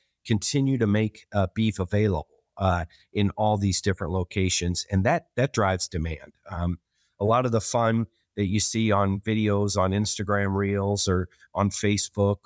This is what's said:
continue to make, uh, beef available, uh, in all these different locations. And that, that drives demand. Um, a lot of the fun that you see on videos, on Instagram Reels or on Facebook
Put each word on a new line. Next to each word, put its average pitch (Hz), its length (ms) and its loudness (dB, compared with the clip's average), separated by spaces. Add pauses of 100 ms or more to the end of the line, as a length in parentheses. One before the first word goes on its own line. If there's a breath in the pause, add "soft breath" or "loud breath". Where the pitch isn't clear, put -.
(260 soft breath)
continue 135 500 0
to 113 100 2
make, 107 460 0
uh, 98 220 2
beef 110 240 0
available, 98 680 -2 (140)
uh, 87 260 0 (300 soft breath)
in 101 160 0
all 107 260 0
these 98 240 0
different 90 320 -2
locations. 90 800 -2
And 95 140 2
that, 156 320 -2
that 127 180 0
drives 95 340 0
demand. 80 440 -8 (180)
Um, 87 280 -4 (400 soft breath)
a 101 60 -4
lot 120 220 2
of 117 60 -2
the 113 100 2
fun 113 440 2 (300)
that 101 100 0
you 101 120 0
see 110 320 0
on 98 300 2
videos, 104 580 0
on 95 140 2
Instagram 101 640 -2
Reels 101 520 0
or 90 200 0 (260 soft breath)
on 98 160 2
Facebook 101 760 0